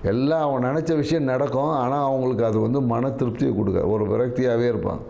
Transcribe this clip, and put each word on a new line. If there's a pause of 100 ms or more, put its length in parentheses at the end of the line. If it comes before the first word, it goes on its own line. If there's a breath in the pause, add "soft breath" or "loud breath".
எல்லாம்
அவங்க
நினைச்ச
விஷயம்
நடக்கும்,
ஆனா
அவங்களுக்கு
அது
வந்து
மன
திருப்தியை
கொடுக்காது,
ஒரு
விரக்தியாவே
இருப்பாங்க. (100)